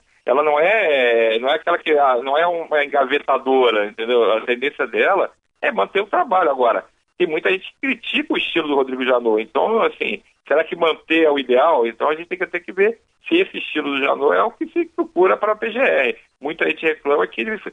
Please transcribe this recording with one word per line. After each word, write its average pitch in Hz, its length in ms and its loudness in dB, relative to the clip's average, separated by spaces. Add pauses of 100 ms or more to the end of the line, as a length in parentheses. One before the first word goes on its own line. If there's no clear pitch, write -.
(240)
ela 135 180 2
não 151 160 2
é, 135 800 2
não 131 120 -2
é 156 60 2
aquela 170 200 -2
que, 165 160 -4
ah, 139 300 4
não 135 160 -2
é 170 80 2
uma 160 360 -2
engavetadora, 131 1040 0
entendeu? 113 440 0
A 110 80 2
tendência 123 460 -4
dela 131 440 0 (300)
é - 100 -2
manter 196 300 -4
o 214 60 -4
trabalho. 196 440 0
Agora, 120 360 0 (320)
tem 175 80 0
muita 160 240 -2
gente 190 240 -4
que - 140 -8
critica 269 440 -4
o 214 60 -2
estilo 160 300 -2
do 147 60 0
Rodrigo 131 300 0
Janot. 120 380 2
Então, 190 400 0
assim, 143 400 -4 (240)
será 147 180 2
que 180 120 -10
manter 165 480 0
é 151 60 6
o 143 80 2
ideal? 127 480 2
Então, 117 240 -2
a 156 40 0
gente 170 140 -12
tem 185 100 -8
que 180 80 -6
ter 175 140 -8
que 202 120 -16
ver 202 260 0 (280)
se 165 100 0
esse 185 200 0
estilo 143 340 -6
do 135 140 -2
Janot 139 320 2
é - 60 2
o 220 80 0
que - 180 -8
se 339 160 -2
procura 320 500 0
para 214 180 0
a 208 40 -2
P - 140 -6
G 214 80 -8
R. 147 400 0 (220)
Muita 160 280 -4
gente 160 160 -4
reclama 156 420 0
que - 140 -8
ele 220 180 -6 (140)